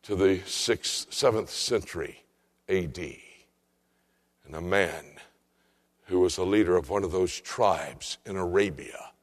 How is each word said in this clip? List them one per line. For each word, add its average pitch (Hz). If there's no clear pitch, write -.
to -
the 95
sixth, -
seventh 110
century -
A 92
D. 80
And 69
a 80
man 87
who 90
was 90
a 92
leader 95
of 87
one 101
of 92
those 90
tribes -
in 101
Arabia 90